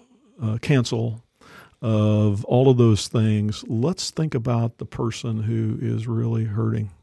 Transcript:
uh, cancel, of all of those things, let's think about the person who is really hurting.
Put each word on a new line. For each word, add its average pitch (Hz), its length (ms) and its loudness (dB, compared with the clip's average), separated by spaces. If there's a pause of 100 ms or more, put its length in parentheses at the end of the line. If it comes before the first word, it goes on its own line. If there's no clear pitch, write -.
(420)
uh, 107 200 -2
cancel, 117 600 0 (600)
of 107 640 2
all 131 240 6
of 127 80 6
those 117 300 4
things, 107 600 0
let's 135 420 -2
think 156 240 -4
about 117 440 -2
the - 80 -12
person 113 560 -6
who 110 380 -2
is 113 260 -4
really 113 380 -2
hurting. 110 460 -4 (120)